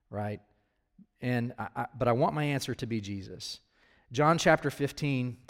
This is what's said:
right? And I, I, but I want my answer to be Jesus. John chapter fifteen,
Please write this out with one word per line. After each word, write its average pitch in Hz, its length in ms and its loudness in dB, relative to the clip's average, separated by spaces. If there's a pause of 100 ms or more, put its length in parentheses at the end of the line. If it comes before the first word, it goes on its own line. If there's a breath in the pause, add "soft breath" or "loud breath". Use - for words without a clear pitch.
(100)
right? 104 300 -4 (800)
And 123 360 -2
I, 107 200 -6
I, 123 100 -4 (100)
but 120 120 2
I 117 40 4
want 147 220 2
my 151 80 0
answer 139 320 -2
to 123 120 -6
be 110 140 -2
Jesus. 98 600 -10 (500 soft breath)
John 147 260 4
chapter 160 340 4
fifteen, 135 680 -2 (120)